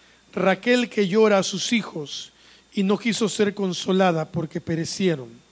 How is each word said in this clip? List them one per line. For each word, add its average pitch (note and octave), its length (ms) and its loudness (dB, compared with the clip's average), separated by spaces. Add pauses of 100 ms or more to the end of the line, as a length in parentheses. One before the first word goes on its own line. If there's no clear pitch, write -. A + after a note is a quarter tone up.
(320)
Raquel G3 580 2
que G3+ 180 0
llora G#3 320 4
a F3+ 40 0
sus - 300 -4
hijos - 580 -6 (420)
y G3+ 100 0
no G3 140 2
quiso A3 300 -2
ser G3+ 260 0
consolada F#3 720 0
porque D#3+ 360 -6
perecieron. D#3 680 -2 (220)